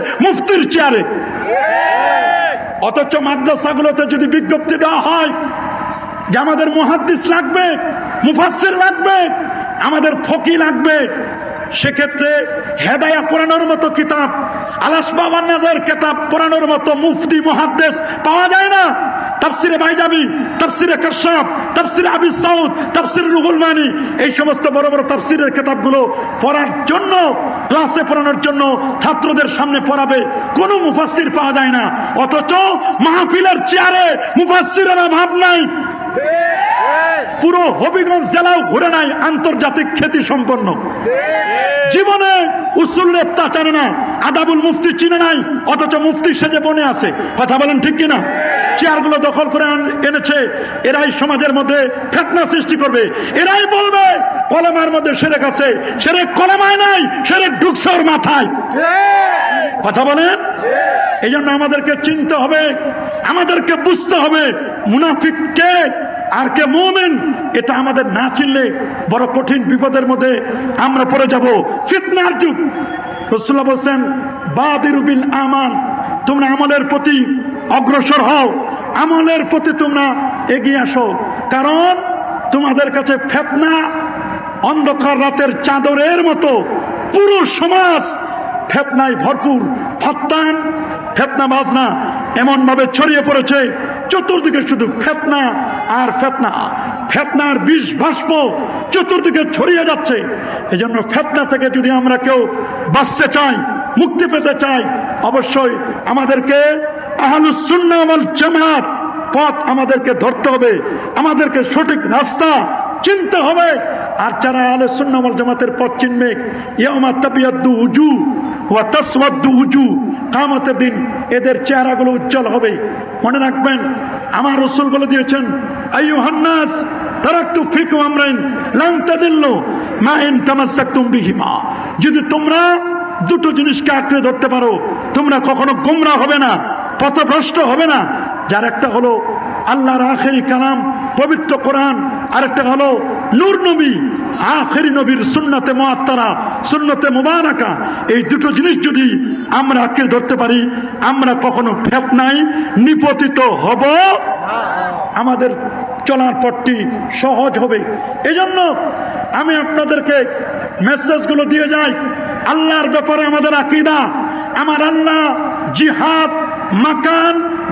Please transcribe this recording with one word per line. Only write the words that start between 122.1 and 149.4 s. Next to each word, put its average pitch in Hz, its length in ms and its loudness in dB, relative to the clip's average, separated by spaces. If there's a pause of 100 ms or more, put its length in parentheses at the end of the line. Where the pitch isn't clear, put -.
উজ্জ্বল 254 360 0
হবে। 220 300 0 (460)
মনে 262 160 0
রাখবেন, 262 380 0 (540)
আমার 269 300 0
রাসূল 269 280 0
বলে 277 180 0
দিয়েছেন, 262 380 0 (480)
আইয়ুহান 302 420 0
নাস, 311 480 0 (400)
তারাকতু 330 500 0
ফিকুম 302 320 2
আমরাইন 285 320 0 (360)
লান 330 280 2
তাদিল্লু 320 600 2 (400)
মা 294 200 2
ইন 285 180 2
তামাসসাকতুম 262 640 0
বিহিমা, 214 560 0 (400)
যদি 302 300 2
তোমরা 320 480 2 (500)
দুটো 339 240 2
জিনিসকে 285 400 0
আঁকড়ে 277 300 2
ধরতে 254 260 0
পারো, 240 480 0 (180)
তোমরা 277 260 2
কখনো 269 340 0
গোমরা 311 360 2
হবে 285 280 2
না, 247 200 2 (420)
পথভ্রষ্ট 285 600 2
হবে 302 280 2
না। 269 180 2 (420)
যার 208 160 0
একটা 233 240 0
হলো 233 520 0 (280)
আল্লাহর 262 340 2
আখেরি 262 400 0
কালাম, 254 640 -2 (160)
পবিত্র 294 340 0
কোরআন, 269 520 0 (240)
আর 240 100 2
একটা 254 200 0
হলো 269 360 2 (340)
নূর 370 340 4
নবী, 311 260 4 (460)
আখেরি 294 500 0
নবীর 262 340 2
সুন্নতে 269 500 0
মুআত্তারা, 254 640 0 (280)
সুন্নতে 294 460 0
মুবারাকা। 269 640 0 (320)
এই 233 160 2
দুটো 285 280 0
জিনিস 339 240 2
যদি 254 600 0 (160)